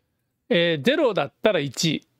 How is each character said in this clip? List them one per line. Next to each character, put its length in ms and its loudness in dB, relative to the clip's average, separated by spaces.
え 320 0
ー、 20 -10
ゼ 120 2
ロ 180 0
だ 120 0
っ 160 -16
た 100 4
ら 80 0
一、 480 -4